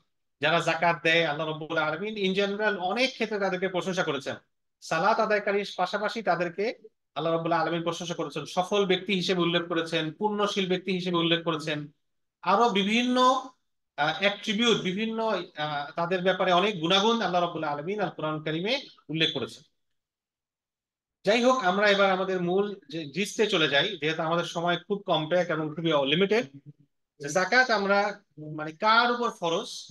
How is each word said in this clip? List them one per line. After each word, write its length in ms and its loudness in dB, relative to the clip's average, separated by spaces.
যারা 200 4
জাকাত 420 2
দেয়, 220 4
আল্লাহ 220 -2
রাব্বুল 320 -4
আলামিন 360 -2
in 260 0
general 380 0
অনেক 340 0
ক্ষেত্রে 260 -4
তাদেরকে 300 -2
প্রশংসা 340 -2
করেছেন। 340 -4
সালাত 400 0
আদায়কারীর 560 0
পাশাপাশি 460 -2
তাদেরকে 560 -2
আল্লাহ 180 -2
রাব্বুল 200 0
আলামিন 300 0
প্রশংসা 320 -4
করেছেন, 300 -6
সফল 420 0
ব্যক্তি 280 0
হিসেবে 260 0
উল্লেখ 280 2
করেছেন, 440 -2
পুণ্যশীল 560 -2
ব্যক্তি 240 -2
হিসেবে 240 -2
উল্লেখ 280 0
করেছেন। 480 -4
আরো 280 4
বিভিন্ন, 800 2
আহ, 220 0
attribute, 600 0
বিভিন্ন, 480 -2
আহ, 340 -6
তাদের 320 -2
ব্যাপারে 300 2
অনেক 280 2
গুণাগুণ 420 2
আল্লাহ 200 0
রাব্বুল 220 -4
আলামিন 360 -4
আল 100 -2
কোরআন 340 -6
কারীমে 360 -2
উল্লেখ 240 0
করেছেন। 300 -8
যাই 180 4
হোক, 220 4
আমরা 260 4
এবার 200 4
আমাদের 320 0
মূল 460 0
যে 160 -8
জিস্টে 420 -2
চলে 220 2
যাই, 300 2
যেহেতু 240 -2
আমাদের 220 0
সময় 320 -2
খুব 220 -4
কম্প্যাক্ট 520 0
এবং 260 -2
খুবই 160 0
limited। 440 2
যে 100 -10
জাকাত 420 4
আমরা, 500 2
মানে, 160 -8
কার 400 4
উপর 180 -2
ফরজ, 600 -4